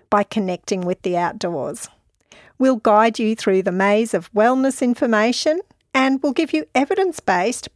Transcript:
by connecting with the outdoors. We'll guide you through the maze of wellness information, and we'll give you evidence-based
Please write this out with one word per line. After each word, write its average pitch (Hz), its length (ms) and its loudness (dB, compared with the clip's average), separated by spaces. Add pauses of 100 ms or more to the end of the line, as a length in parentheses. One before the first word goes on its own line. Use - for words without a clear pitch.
by 208 140 2
connecting 185 580 -4
with 180 220 -6
the 180 120 -4
outdoors. 170 760 -4 (680)
We'll 262 180 4
guide 220 420 2
you 220 180 0
through 190 280 0
the 190 80 -2
maze 202 420 2
of 190 180 -4
wellness 262 480 2
information, 247 800 0 (320)
and 269 300 0
we'll 285 100 -2
give 320 220 -2
you 311 100 -2 (100)
evidence-based 262 1000 -2